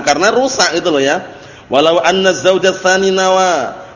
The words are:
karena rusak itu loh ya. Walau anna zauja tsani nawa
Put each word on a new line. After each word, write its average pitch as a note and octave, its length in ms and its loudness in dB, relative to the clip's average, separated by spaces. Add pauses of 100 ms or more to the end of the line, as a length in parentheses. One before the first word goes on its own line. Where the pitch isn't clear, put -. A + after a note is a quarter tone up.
karena D#3+ 320 0
rusak A3+ 400 0
itu F3 160 -2
loh C#3 120 2
ya. D#3 200 0 (480)
Walau D#3+ 320 2
anna F#3 320 2
zauja F#3 400 0
tsani F#3+ 400 0
nawa F#3 560 0 (260)